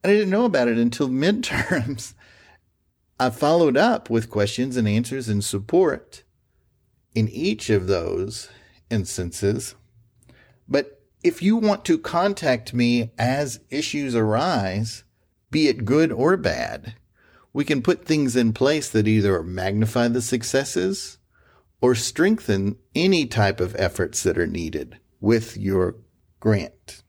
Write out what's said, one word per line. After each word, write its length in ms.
And 80
I 40
didn't 160
know 140
about 220
it 100
until 300
midterms. 1120
<laughs> 1000
I 100
followed 480
up 320
with 200
questions 460
and 120
answers 420
and 140
support 800
in 160
each 400
of 180
those 640
instances. 840
But 320
if 180
you 140
want 300
to 140
contact 760
me 460
as 400
issues 460
arise, 880
be 160
it 180
good 260
or 260
bad, 580
we 100
can 200
put 200
things 320
in 160
place 380
that 180
either 360
magnify 640
the 140
successes 1000
or 120
strengthen 840
any 320
type 320
of 160
efforts 480
that 160
are 80
needed 520
with 340
your 420
grant. 680